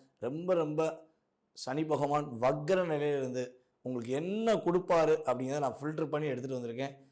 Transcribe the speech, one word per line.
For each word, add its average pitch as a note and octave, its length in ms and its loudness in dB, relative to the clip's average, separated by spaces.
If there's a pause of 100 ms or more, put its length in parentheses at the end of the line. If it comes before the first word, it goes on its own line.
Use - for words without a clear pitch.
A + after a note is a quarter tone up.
(200)
ரொம்ப, E3 340 -2
ரொம்ப D#3+ 460 0 (540)
சனி D3 320 -4
பகவான் D3 420 0 (140)
வக்ர D3+ 440 2
நிலையிலிருந்து C#3 800 -2 (160)
உங்களுக்கு B2 320 -4
என்ன G#3 440 0
கொடுப்பாரு E3 680 4
அப்படிங்கிறத C3 340 0
நான் B2+ 220 -2
ஃபில்டர் D#3 280 -4
பண்ணி D3+ 180 -2
எடுத்துட்டு C3 320 -4
வந்திருக்கேன். B2 360 -6 (160)